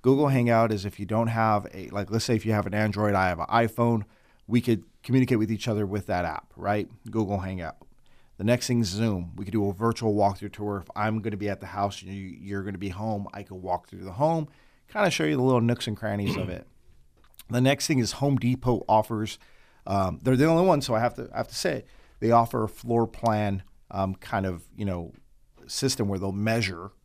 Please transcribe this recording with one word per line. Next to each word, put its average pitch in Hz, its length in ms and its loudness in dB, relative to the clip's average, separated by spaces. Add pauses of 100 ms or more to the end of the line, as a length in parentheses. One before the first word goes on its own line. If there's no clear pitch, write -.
Google 135 240 6
Hangout 117 440 4
is 101 140 -2
if 101 140 -8
you 101 80 -10
don't 113 200 0
have 113 460 2
a, 92 160 -12
like, 101 220 -4
let's 110 140 0
say 120 100 2
if 101 100 -2
you 113 60 2
have 104 160 0
an 95 80 -4
Android, 104 400 2
I 92 140 4
have 87 100 -2
an 80 80 -4
iPhone, 117 560 2 (440)
we 117 140 2
could 110 220 0 (180)
communicate 123 380 2
with 107 120 0
each 104 160 -4
other 107 200 0
with 98 200 -4
that 90 180 0
app, - 300 -8
right? 104 320 -2 (220)
Google 104 300 -2
Hangout. 92 380 -8 (600)
The - 60 -6
next 120 240 2
thing 120 140 2
is 110 80 0
Zoom. 95 460 -2
We 98 100 -10
could 98 80 -8
do 104 160 2
a 98 40 -4
virtual 110 400 0
walkthrough 101 400 0
tour. 104 240 -6
If 92 180 -10
I'm 107 260 0
gonna 101 160 -4
be 104 120 -4
at 95 120 -4
the 101 60 -14
house 101 340 -4
and 92 120 -14
you, 98 80 -8 (180)
you're 98 240 -8
gonna 98 140 -6
be 98 120 -6
home, 101 440 -6
I 101 100 -14
could 95 120 -16
walk 90 320 -4
through 92 160 -16
the 95 80 -12
home, 151 380 0 (420)
kinda 208 180 2
show 165 140 0
you 151 140 2
the 123 40 2
little 127 200 4
nooks 117 260 0
and 107 100 -4
crannies 104 400 -2
of 92 120 -4
it. 87 220 -10
<clears throat> - 60 -20 (720)
The 120 120 0
next 135 260 2
thing 147 120 2
is 113 140 0
Home 139 240 0
Depot 123 500 0
offers, 107 500 0 (480)
um, 95 380 0
they're 131 140 4
the 139 80 6
only 165 200 4
one, 160 160 4
so 127 140 -2
I 107 60 2
have 120 140 0
to, 120 180 -10
I - 40 -6
have 113 120 -6
to 117 60 -16
say 143 240 -2
it. - 80 -16 (340)
They 113 100 4
offer 117 320 4
a 104 60 -4
floor 117 360 0
plan, 104 580 0 (280)
um, 95 240 -2
kind 98 300 -4
of, 90 180 -6 (140)
you 104 80 -6
know, 87 260 -6 (560)
system 131 400 -2
where 98 100 -2
they'll 95 140 -4
measure 101 600 -2 (140)